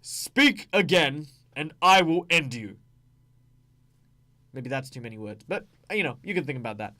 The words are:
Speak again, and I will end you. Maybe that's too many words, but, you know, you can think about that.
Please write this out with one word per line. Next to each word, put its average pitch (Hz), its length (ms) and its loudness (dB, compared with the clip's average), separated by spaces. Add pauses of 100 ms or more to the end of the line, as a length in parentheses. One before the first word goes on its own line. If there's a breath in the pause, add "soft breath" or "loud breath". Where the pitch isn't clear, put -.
Speak - 680 0
again, 156 540 2 (280)
and 156 180 -8 (100)
I 185 200 8
will 170 280 0
end 160 240 2
you. 107 220 -12 (1800)
Maybe 127 160 -12
that's 131 220 -6
too 131 100 -14
many 113 180 -14
words, 107 280 -12
but, 185 200 -8 (260)
you 208 100 -2
know, 131 220 -4
you 196 100 -8
can 175 100 0
think 135 140 -6
about 113 200 -10
that. 104 220 -10